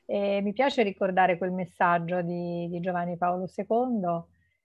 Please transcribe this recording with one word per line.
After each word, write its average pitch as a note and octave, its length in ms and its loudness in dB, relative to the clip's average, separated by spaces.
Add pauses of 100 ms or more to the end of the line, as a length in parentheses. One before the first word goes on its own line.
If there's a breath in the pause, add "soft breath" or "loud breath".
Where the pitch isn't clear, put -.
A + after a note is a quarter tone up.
E G3+ 340 0
mi G3+ 120 -2
piace B3+ 300 2
ricordare F#3 560 2
quel F#3 140 -2
messaggio F3 680 0
di, F3 460 -4
di F3 120 -6
Giovanni F3 360 -2
Paolo F3+ 300 0
secondo, G3 840 -2 (340)